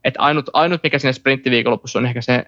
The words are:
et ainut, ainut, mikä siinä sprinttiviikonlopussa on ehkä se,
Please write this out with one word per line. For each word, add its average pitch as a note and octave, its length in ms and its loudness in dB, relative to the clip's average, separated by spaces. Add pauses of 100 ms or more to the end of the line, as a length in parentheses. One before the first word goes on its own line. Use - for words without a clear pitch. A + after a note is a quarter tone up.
et C3 140 -2
ainut, D3 360 0
ainut, E3 300 2
mikä C#3+ 160 0
siinä C3+ 140 0
sprinttiviikonlopussa B2 840 0
on B2 60 0
ehkä B2 160 -4
se, B2 260 0